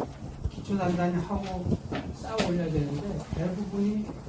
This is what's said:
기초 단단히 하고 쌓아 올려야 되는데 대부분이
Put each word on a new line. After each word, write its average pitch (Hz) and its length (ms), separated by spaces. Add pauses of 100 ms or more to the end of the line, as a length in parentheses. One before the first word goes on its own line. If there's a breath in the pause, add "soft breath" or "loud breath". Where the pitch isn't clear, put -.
(500)
기초 - 260
단단히 175 380
하고 185 640 (360)
쌓아 - 200 (100)
올려야 170 280
되는데 151 460 (180)
대부분이 202 680 (240)